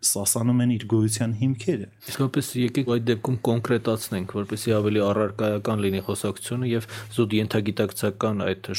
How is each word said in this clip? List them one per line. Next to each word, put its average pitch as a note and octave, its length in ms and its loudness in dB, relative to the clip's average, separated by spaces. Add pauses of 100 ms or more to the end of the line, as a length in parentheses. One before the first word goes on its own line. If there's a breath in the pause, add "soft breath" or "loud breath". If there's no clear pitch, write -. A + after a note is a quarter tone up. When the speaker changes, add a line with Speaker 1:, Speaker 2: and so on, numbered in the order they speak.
(100)
Speaker 1:
սասանում A#2 540 2
են B2 100 4
իր G#2 160 -4
գոյության A2 500 2
հիմքերը։ C3 480 0 (220)
Speaker 2:
Իսկապես, C3+ 460 -2
եկեք B2 340 0
այդ A#2 200 2
դեպքում A#2 300 0
կոնկրետացնենք, A2+ 960 0
որպեսզի G#2+ 380 -2
ավելի G#2 280 4
առարկայական G#2 840 0
լինի F#2+ 200 0
խոսակցությունը A#2+ 640 -4
և A2+ 200 -2 (200 loud breath)
զուտ A2 300 2
ենթագիտակցական G#2 1040 0
այդ F#2+ 320 -4